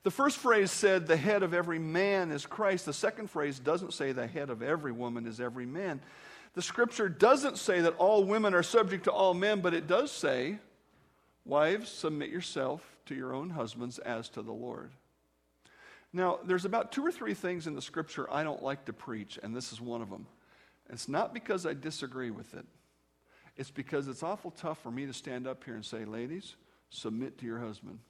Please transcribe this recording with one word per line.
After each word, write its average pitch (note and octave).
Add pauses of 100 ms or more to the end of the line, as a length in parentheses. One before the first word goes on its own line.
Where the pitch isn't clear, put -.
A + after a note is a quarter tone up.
The F#3+
first C#4
phrase G#3+
said, F#3+
"The D#3+
head G3
of E3+
every E3+
man F3
is C#3+
Christ." G3
The D3
second A3
phrase C#3+
doesn't E3
say, C3+
"The B2
head C#3+
of A2+
every C#3+
woman A#2+
is A2+
every B2
man." D3+ (520)
The F3
Scripture A#3
doesn't B3+
say F3+
that E3+
all G3+
women G#3
are F3
subject G3
to F3+
all F#3+
men, G3+
but F3
it E3
does A#3+
say, D3 (840)
"Wives, E3
submit D#3
yourself D3+ (120)
to C#3
your C3
own D3
husbands A#2+
as A2+
to A2+
the A2
Lord." A#2+ (1200)
Now, F3+
there's F#3
about A3
two C#4
or F4
three A3
things F3+
in D#3
the C#3
Scripture -
I D3
don't D3+
like C#3
to -
preach, G#2+
and A2
this B2+
is A2
one A#2+
of G#2
them. - (640)
It's B2+
not D#3+
because F#3+
I D#3
disagree C3
with -
it. - (880)
It's C#3
because C#3
it's C3
awful F3+
tough D3
for A#2+
me C3+
to C3
stand B2+
up C3
here A#2+
and G#2+
say, A2
"Ladies, A#2+ (340)
submit A#2
to C3
your A#2
husband." G#2+ (100)